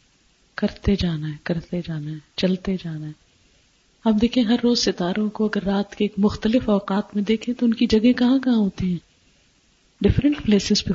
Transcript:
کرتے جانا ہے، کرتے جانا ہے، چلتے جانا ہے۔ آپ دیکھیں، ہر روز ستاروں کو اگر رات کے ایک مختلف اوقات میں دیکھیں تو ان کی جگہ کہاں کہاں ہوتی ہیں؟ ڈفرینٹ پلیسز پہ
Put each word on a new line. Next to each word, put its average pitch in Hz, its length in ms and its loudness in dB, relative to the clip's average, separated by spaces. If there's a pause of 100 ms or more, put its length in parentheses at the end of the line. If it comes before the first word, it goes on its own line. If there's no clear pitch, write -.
(560)
کرتے - 400 0
جانا 160 320 -4
ہے، 151 160 -8
کرتے 170 420 -6
جانا 151 260 -8
ہے، 156 40 -8 (200)
چلتے 185 480 -2
جانا 156 240 -10
ہے۔ 151 40 -12 (920)
آپ 220 180 2
دیکھیں، 240 220 2
ہر 220 200 2
روز 240 160 2
ستاروں 190 500 -2
کو 214 160 -2
اگر 202 180 -2
رات 196 320 -2
کے - 80 -2
ایک 202 140 -2
مختلف 220 520 0
اوقات 196 460 0
میں 208 80 0
دیکھیں 220 320 -2
تو 247 100 -2
ان 226 80 4
کی 233 140 2
جگہ 220 260 4
کہاں 247 260 2
کہاں 254 160 2
ہوتی 190 360 0
ہیں؟ 170 200 -8 (920)
ڈفرینٹ 285 420 2
پلیسز 202 400 2
پہ - 100 -4